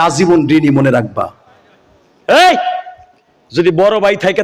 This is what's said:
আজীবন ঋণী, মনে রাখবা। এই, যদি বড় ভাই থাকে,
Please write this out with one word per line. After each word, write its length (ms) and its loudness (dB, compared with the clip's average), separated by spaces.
আজীবন 340 0
ঋণী, 220 0
মনে 180 0
রাখবা। 280 -4
এই, 100 4
যদি 140 0
বড় 240 2
ভাই 100 2
থাকে, 200 -2